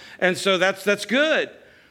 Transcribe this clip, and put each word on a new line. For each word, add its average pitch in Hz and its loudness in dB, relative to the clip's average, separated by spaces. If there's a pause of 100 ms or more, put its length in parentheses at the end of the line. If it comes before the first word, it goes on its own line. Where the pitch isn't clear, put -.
(200)
And 180 0
so 190 0
that's, 185 0
that's 202 0
good. 254 0 (420)